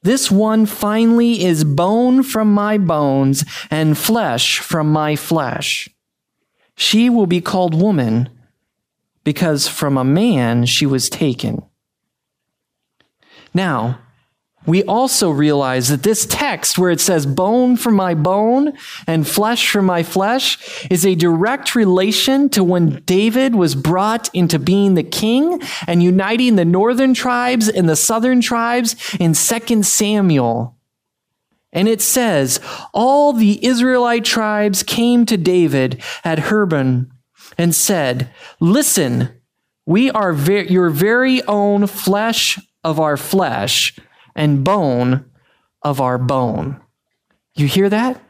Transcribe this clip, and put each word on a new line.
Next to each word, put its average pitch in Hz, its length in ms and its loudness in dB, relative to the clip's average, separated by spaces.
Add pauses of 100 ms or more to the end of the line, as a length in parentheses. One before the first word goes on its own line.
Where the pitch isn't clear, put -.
'This 262 280 0
one 214 360 2
finally 226 760 0
is 165 220 2
bone 214 580 2
from 220 300 0
my 208 240 2
bones 139 680 0 (280)
and 156 260 0
flesh 180 640 -2
from 156 340 -2
my 151 240 0
flesh. 143 720 -4 (880)
She 226 320 2
will 233 180 2
be 175 140 0
called 175 340 -2
woman 131 540 2 (920)
because 151 440 -2
from 139 300 -2
a 131 80 0
man 131 600 2
she 143 180 -2
was 135 240 -2
taken.'" 123 540 -4 (1900)
Now, 127 460 -2 (680)
we 180 180 2
also 233 460 0
realize 139 580 0
that 139 140 -2
this 214 240 0
text - 520 -4
where 180 120 2
it 170 100 0
says, 160 260 0
"Bone 226 500 0
from 226 180 0
my 185 200 0
bone 214 580 0 (340)
and 160 220 0
flesh 220 400 -2
from 202 160 0
my 180 180 0
flesh," - 880 -4
is 180 160 0
a 190 80 4
direct 175 600 0
relation 214 720 2
to 190 160 2
when 175 400 0
David 226 500 2
was 170 200 2
brought 190 580 -2
into 175 260 0
being 190 360 2
the 160 80 2
king 269 600 -2 (240)
and 175 160 2
uniting 208 540 2
the 175 80 4
northern 233 500 2
tribes 247 540 0
and 185 200 2
the 160 60 2
southern 233 460 0
tribes 233 560 -2 (240)
in 165 140 2
Second 226 520 0
Samuel. 143 880 0 (960)
And 190 160 0
it 220 140 0
says, 156 580 0 (340)
"All 277 400 2
the 208 320 2
Israelite 240 600 2
tribes 208 580 -2
came 240 440 2
to 220 100 0
David 143 640 0 (220)
at 160 140 -2
Hebron 143 760 0 (460)
and 170 160 2
said, 131 560 -2 (300)
'Listen, 165 680 0 (560)
we 226 260 2
are 196 220 -2
ve-, 165 380 0
your 185 180 2
very 240 580 2
own 202 400 0
flesh 208 720 -2 (240)
of 160 160 -2
our 151 180 0
flesh 139 840 -2 (380)
and 147 280 0
bone 135 600 0 (580)
of 143 180 -4
our 127 180 0
bone.'" 123 600 -4 (760)
You 147 120 0
hear 190 220 2
that? 233 420 -2